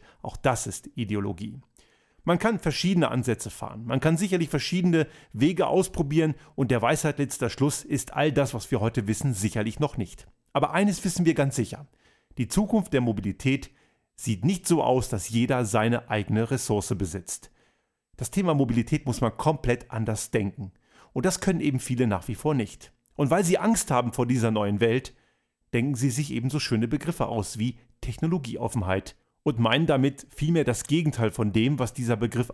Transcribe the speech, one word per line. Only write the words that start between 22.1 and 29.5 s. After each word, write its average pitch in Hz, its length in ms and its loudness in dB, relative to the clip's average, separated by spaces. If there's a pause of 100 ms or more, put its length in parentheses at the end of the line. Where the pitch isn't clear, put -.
wie - 80 -6
vor 151 180 0
nicht. - 400 -4 (220)
Und 143 160 2
weil 180 120 4
sie 269 140 4
Angst - 320 2
haben 123 240 2
vor 123 140 2
dieser 117 240 2
neuen 104 280 2
Welt, 117 360 2 (580)
denken 127 220 0
sie 127 160 2
sich 143 200 -4
eben 123 200 -2
so 147 80 -2
schöne 117 280 0
Begriffe 139 380 -4
aus 107 320 -4
wie 120 220 -2 (220)
Technologieoffenheit 113 1120 -4 (260)
und 139 160 0